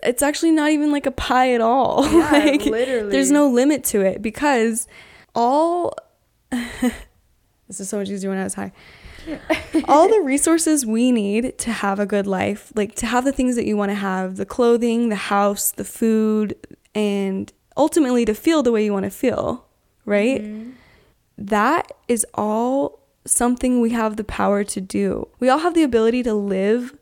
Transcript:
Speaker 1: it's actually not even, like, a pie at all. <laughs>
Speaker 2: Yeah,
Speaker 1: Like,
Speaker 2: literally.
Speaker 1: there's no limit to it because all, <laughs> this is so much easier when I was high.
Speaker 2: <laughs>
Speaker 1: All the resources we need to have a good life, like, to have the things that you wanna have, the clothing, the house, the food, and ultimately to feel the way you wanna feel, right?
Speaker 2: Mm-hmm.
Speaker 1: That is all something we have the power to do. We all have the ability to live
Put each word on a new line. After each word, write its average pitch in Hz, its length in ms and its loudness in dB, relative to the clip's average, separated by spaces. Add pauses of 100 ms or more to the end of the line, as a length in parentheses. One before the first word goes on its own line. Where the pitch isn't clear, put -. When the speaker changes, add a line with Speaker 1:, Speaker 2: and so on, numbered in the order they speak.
Speaker 1:
it's - 200 0
actually 302 280 2
not 302 220 4
even, 302 180 2
like, 285 160 -2
a 262 60 -2
pie 254 420 2
at 233 60 2
all. 247 460 2
<laughs> 311 60 0
Speaker 2:
Yeah, 311 200 6
Speaker 1:
Like, 294 340 4
Speaker 2:
literally. 226 460 -2
Speaker 1:
there's 269 180 2
no 294 180 4
limit 262 360 2
to 208 160 0
it 190 200 0
because 226 680 -2 (480)
all, 311 580 0 (280)
<laughs> - 280 -20
this - 1300 -8
is 190 100 -10
so 208 100 -6
much 196 120 -6
easier 196 200 -6
when 190 100 -4
I 190 40 -4
was 196 100 -8
high. 196 180 -12 (520)
Speaker 2:
<laughs> - 600 -4
Speaker 1:
All 311 240 6
the 440 120 4
resources 311 640 0
we 233 280 2
need 214 460 -2
to - 120 -6
have 196 300 -2
a 208 60 0
good 202 200 -2
life, 196 480 -4
like, 208 220 -4
to 240 100 -6
have 247 180 0
the 277 60 2
things 254 240 0
that 233 120 -2
you 214 100 0
wanna 202 180 -2
have, 190 420 -4
the 196 80 -6
clothing, 233 640 0
the 208 40 -2
house, 202 560 0
the 202 140 -8
food, 214 720 0 (360)
and 196 600 -2 (240)
ultimately 262 480 2
to 214 100 0
feel 311 300 2
the 233 80 2
way 214 120 2
you 208 80 0
wanna 196 180 -2
feel, - 540 -2 (400)
right? 208 380 0
Speaker 2:
Mm-hmm. 214 280 -12 (680)
Speaker 1:
That 214 540 0 (160)
is 233 260 0
all 240 680 -2 (240)
something 247 560 0
we 226 100 2
have 220 260 -2
the 214 80 -6
power 202 400 0
to 202 160 -8
do. 196 480 -4 (100)
We 247 100 2
all 262 100 4
have 330 160 0
the 330 100 4
ability 233 400 2
to 226 100 -2
live 202 680 -2